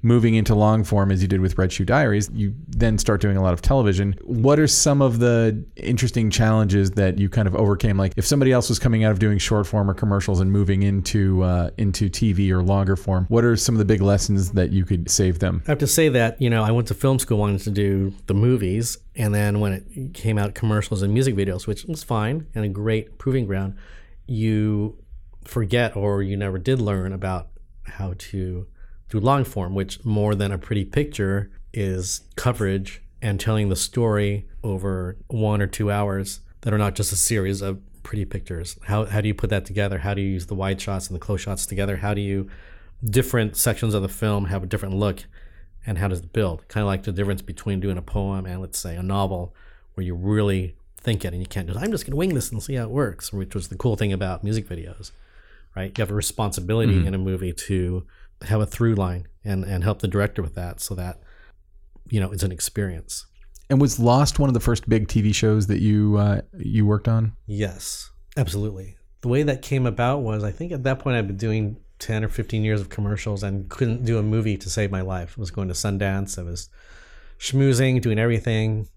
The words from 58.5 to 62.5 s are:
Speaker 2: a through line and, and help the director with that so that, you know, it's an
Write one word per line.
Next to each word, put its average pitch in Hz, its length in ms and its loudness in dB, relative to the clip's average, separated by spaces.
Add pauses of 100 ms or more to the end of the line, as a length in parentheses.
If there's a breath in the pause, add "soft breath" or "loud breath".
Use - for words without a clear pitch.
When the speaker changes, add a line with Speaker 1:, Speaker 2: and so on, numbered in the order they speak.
Speaker 2:
a 104 60 0
through 117 280 0
line 92 340 -2 (160)
and, 95 200 -2
and 90 200 -2
help 104 160 0
the 101 80 -2
director 104 320 0
with 78 140 -6
that 87 260 -8
so - 140 -8
that, 90 260 -8 (880 soft breath)
you 110 120 0
know, 95 120 -2
it's 92 100 -4
an 92 100 -2